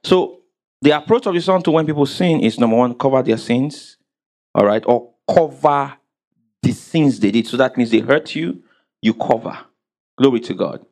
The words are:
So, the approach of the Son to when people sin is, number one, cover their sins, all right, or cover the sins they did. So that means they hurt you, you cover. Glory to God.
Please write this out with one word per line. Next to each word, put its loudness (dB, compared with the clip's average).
So, -2
the 4
approach 0
of -2
the -2
Son 0
to 0
when 2
people 0
sin 0
is, 0
number 2
one, 0
cover 0
their 0
sins, -6
all 4
right, 0
or 0
cover 0
the 2
sins 0
they 0
did. 0
So -8
that 0
means 0
they 4
hurt -2
you, -8
you 0
cover. -4
Glory 2
to -10
God. -8